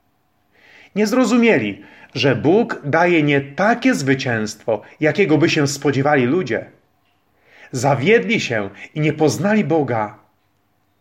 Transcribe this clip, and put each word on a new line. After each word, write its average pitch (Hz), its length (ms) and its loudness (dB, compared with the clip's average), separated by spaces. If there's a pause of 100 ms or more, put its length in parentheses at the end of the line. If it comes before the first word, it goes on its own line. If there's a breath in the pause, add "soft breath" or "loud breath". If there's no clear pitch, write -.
(960 soft breath)
Nie 214 120 0
zrozumieli, 214 760 2 (320 loud breath)
że 127 220 2
Bóg 190 480 0
daje 165 380 2
nie 143 180 2
takie 233 540 -2
zwycięstwo, 120 880 -4 (180 loud breath)
jakiego 151 380 2
by 147 120 2
się 147 180 0
spodziewali 139 580 0
ludzie. 127 440 -4 (1000 soft breath)
Zawiedli 143 680 0
się 104 300 -4 (240 loud breath)
i 156 60 -6
nie 151 120 0
poznali 156 520 0
Boga. 127 540 -2 (840)